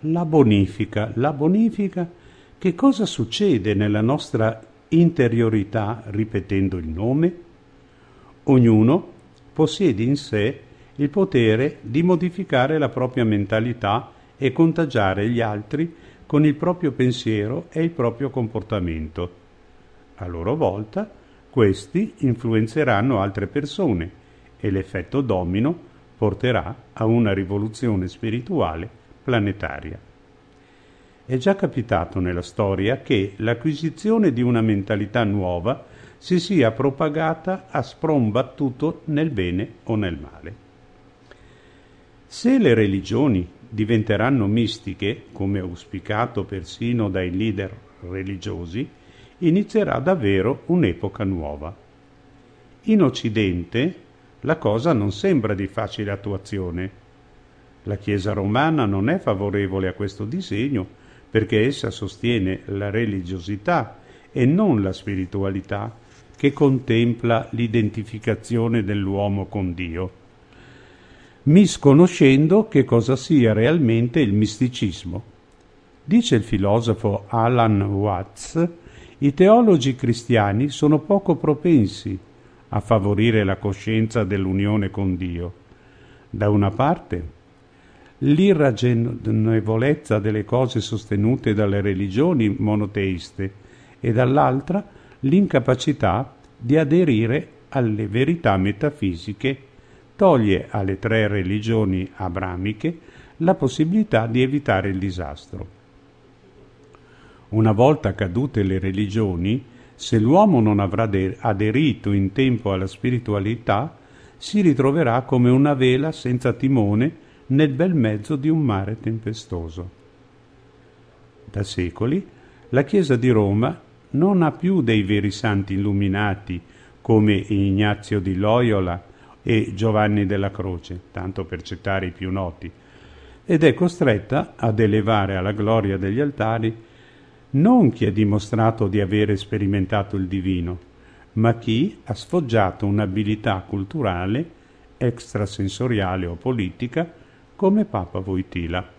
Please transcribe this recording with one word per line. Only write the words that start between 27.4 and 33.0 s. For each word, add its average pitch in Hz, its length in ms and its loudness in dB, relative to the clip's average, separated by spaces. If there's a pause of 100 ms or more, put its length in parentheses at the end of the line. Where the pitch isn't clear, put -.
spirituale 110 960 -6 (220)
planetaria. 95 720 -4 (1300)
È 127 140 -6
già 196 180 2
capitato 101 640 -2
nella 90 220 -2
storia 101 580 -2